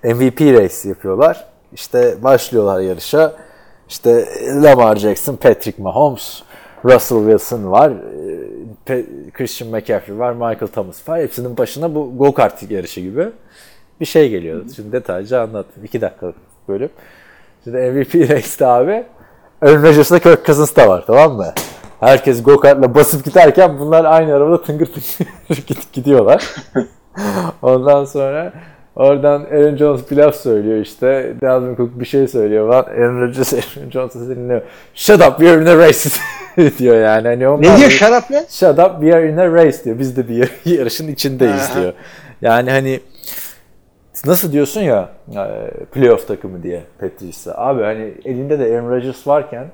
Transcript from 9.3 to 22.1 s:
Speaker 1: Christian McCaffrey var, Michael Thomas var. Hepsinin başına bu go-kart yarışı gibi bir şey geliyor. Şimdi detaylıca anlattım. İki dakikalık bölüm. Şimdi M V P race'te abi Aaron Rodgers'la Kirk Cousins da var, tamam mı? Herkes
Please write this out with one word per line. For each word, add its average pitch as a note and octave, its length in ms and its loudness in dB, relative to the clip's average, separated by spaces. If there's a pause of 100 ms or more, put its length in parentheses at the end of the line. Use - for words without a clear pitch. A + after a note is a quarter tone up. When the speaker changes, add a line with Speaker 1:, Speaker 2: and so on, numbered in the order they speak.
Speaker 1:
Christian A#2 400 -12
McCaffrey G#2 480 -8
var, B2 140 -4
Michael A#2 340 -8
Thomas F#2+ 420 -12
var. E3 120 -4
Hepsinin B2 360 -10
başına D3 380 -6
bu C#3 220 -8
go-kart A#2+ 560 0
yarışı F#2 280 -10
gibi A#2 260 -8 (720)
bir D#3+ 60 -8
şey D3+ 240 2
geliyor. E2+ 320 -8 (140)
Şimdi G#2+ 160 -16
detaylıca A2+ 500 -6
anlattım. G#2+ 420 -12
İki G#2+ 180 -8
dakikalık F2+ 340 -10 (320)
bölüm. G#2+ 220 -6 (760)
Şimdi A#2+ 140 -10
M B2+ 180 -2
V C#3 80 0
P D3 260 0
race'te C#3 360 -2
abi C#3+ 380 0 (580)
Aaron D3+ 220 6
Rodgers'la D#3 360 6
Kirk E3+ 260 4
Cousins D3 300 0
da A#2+ 140 6
var, F2+ 180 0
tamam C#3+ 260 4
mı? F#2 200 -8 (460)
Herkes A#2+ 440 2